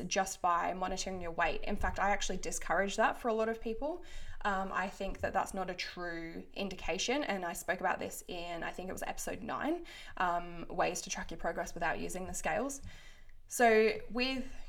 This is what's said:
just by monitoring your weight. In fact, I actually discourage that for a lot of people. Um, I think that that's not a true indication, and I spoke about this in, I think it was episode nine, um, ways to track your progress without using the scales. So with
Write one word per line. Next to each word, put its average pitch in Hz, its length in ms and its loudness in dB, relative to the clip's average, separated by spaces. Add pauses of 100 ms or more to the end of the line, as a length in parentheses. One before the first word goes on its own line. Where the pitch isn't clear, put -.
just 190 360 0
by 175 300 4
monitoring 185 460 -2
your - 120 -4
weight. - 320 2
In 208 120 0
fact, - 240 4
I 196 120 8
actually 196 260 4
discourage 180 600 2
that 233 220 8
for 247 100 2
a 220 40 6
lot 220 160 4
of 226 100 0
people. 269 440 -2 (400)
Um, 190 300 2
I 185 140 0
think 190 340 -4
that 196 120 0
that's - 200 2
not 185 160 -2
a 180 40 -2
true 175 720 -6 (120)
indication, 190 680 0
and 190 220 -2
I 170 80 -2
spoke 185 260 -4
about 185 200 2
this - 280 -6
in, 175 360 -6
I - 80 -4
think 185 180 -8
it - 20 -4
was - 120 -6
episode - 400 -6
nine, 302 400 -2 (340)
um, 175 520 0
ways 175 320 0
to - 80 -6
track - 220 -6
your 165 60 -8
progress 175 360 -2
without 165 260 0
using 180 260 -4
the 180 80 -6
scales. 254 480 -2 (640)
So 220 440 6 (200)
with 254 320 0 (260)